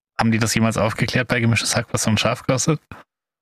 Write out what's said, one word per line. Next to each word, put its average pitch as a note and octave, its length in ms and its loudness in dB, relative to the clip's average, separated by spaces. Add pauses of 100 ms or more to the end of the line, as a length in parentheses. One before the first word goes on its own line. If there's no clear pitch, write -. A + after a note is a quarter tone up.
(180)
Haben A#2 140 2
die A2 60 2
das A2+ 160 0
jemals A2+ 240 2
aufgeklärt A#2 500 -2
bei B2 120 0
Gemischtes A#2 360 0
Hack, A#2+ 160 -2
was - 120 -2
so - 40 0
ein G#2+ 80 2
Schaf - 280 -2
kostet? C#3 360 0 (600)